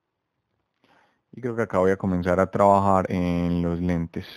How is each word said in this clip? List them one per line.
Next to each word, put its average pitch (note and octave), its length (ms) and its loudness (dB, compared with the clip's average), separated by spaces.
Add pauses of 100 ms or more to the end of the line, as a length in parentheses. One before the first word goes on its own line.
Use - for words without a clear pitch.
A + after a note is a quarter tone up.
(1300)
Y A2+ 80 -20
creo A#2+ 160 -6
que A#2 60 -2
acá G2+ 160 -2
voy F#2 120 4
a G2 60 0
comenzar F2+ 440 0
a F#2+ 100 0
trabajar G2 600 2
en F2 520 -2
los E2+ 180 -4
lentes, F2 460 -4 (100)